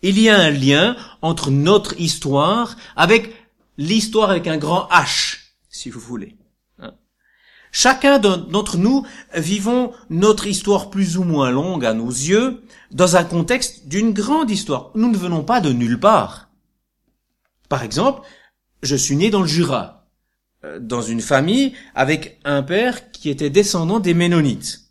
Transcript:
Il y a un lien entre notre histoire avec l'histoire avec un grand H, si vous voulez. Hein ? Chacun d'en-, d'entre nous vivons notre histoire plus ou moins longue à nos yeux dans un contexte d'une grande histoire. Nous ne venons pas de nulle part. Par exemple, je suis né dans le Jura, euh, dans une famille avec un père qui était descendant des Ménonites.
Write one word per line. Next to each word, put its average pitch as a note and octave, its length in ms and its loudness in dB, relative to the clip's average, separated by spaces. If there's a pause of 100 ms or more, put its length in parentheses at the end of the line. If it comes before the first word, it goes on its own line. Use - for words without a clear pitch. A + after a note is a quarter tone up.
Il F#3+ 160 2
y A3 100 6
a G#3 100 8
un E3 120 6
lien D3 460 2 (240)
entre D#3+ 300 -2
notre E3+ 500 2
histoire E3 760 -2 (200)
avec G#3+ 380 2 (420)
l'histoire G#3 540 0
avec F3 160 0
un D#3+ 100 -2
grand D#3+ 340 -2
H, - 480 0 (300)
si - 220 -16
vous A2+ 100 -16
voulez. A2 360 -14 (420)
Hein ? - 160 -20 (760)
Chacun C4 480 4
d'en-, G3 200 2
d'entre F3 400 -4
nous C4 280 2 (280)
vivons G#3 580 -2 (160)
notre G3+ 380 2
histoire G3 440 -2
plus F#3 280 -2
ou F#3 60 -2
moins D3 260 2
longue D3 340 -2
à A2+ 80 2
nos A2+ 160 -4
yeux F3+ 540 -2 (280)
dans F3 260 2
un F3 80 4
contexte E3+ 640 -4
d'une G#3 260 0
grande A#3 380 -2
histoire. D3 440 -4
Nous A3+ 160 2
ne G#3 80 2
venons E3+ 260 -2
pas A#3 160 0
de D#3+ 100 0
nulle A#2+ 300 0
part. F3 480 0 (1200)
Par C3+ 140 -2
exemple, D3+ 440 -4 (560)
je C#3 140 -2
suis C3+ 180 -2
né E3+ 160 2
dans G3+ 120 0
le F3 40 0
Jura, C#3+ 640 -4 (560)
euh, D2+ 160 -14
dans A#2+ 220 -6
une A2+ 180 -4
famille F3+ 540 0 (200)
avec D3+ 500 -2
un C#3+ 180 -2
père G#3+ 480 -4
qui - 180 -10
était C#3+ 220 -4
descendant F#3+ 500 0
des F3 140 0
Ménonites. E3+ 760 0